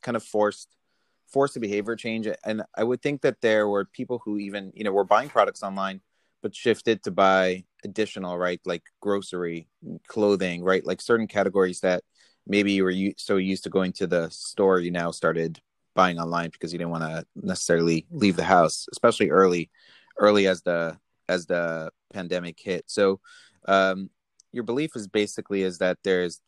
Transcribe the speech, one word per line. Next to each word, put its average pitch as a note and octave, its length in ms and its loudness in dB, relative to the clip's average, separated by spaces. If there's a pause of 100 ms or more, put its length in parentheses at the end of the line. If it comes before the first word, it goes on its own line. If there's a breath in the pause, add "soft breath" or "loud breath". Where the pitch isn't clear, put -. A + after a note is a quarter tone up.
kind A#2+ 140 -4
of A2 80 -6
forced, - 500 -2 (540)
forced C#3 280 0
a B2+ 40 -8
behavior G#2 340 -2
change. A2+ 320 -6 (180)
And A2 180 -6 (140)
I - 60 -4
would B2 200 -2
think C#3+ 180 -4
that C3+ 200 -2
there G#2+ 280 4
were G2+ 160 0
people B2 400 -8
who G#2 140 -4
even, G2 360 -10
you G#2+ 80 -12
know, G#2 80 -2
were G2 140 4
buying A2 240 2
products G2+ 340 2
online, G2 380 -6 (420)
but G#2 140 -8
shifted A2 480 0
to G2+ 80 -6
buy F#2 500 4 (220)
additional, F#2+ 520 -6
right? F2+ 280 -2
Like F2 180 -4 (160)
grocery, F2+ 680 -4 (400)
clothing, F#2 560 0
right? F#2 200 4
Like F2+ 160 -4
certain A2+ 280 2
categories F#2+ 540 0
that F2+ 200 0 (460)
maybe G2+ 240 2
you F#2+ 100 2
were F#2 80 2
u-, F#2+ 260 -2
so - 200 -2
used F#2+ 260 -2
to - 80 -8
going F#2 220 0
to F#2+ 160 -6
the E2 240 0
store, F#2+ 480 2
you F2 100 -4
now E2+ 220 -4
started E2 480 -2 (340)
buying F2+ 240 4
online E2 320 -4
because - 220 -10
you F2 60 -8
didn't E2+ 120 -4
wanna E2 340 -6 (100)
necessarily E2+ 760 0
leave G#2 260 2
the E2+ 80 0
house, E2+ 480 4
especially A2 380 2
early, F2+ 400 4 (480 soft breath)
early G#2 280 6
as F#2 160 2
the, E2+ 360 -2 (300)
as F2 180 -2
the E2 440 -4 (220)
pandemic F2 480 -6
hit. F2+ 260 -6
So, G2 340 2 (460 soft breath)
um, F#2+ 440 2 (420)
your A#2+ 120 -8
belief C3 320 -4
is G#2 100 -8
basically G2+ 560 -2
is F2+ 160 -2
that F#2 240 0
there's F2+ 460 0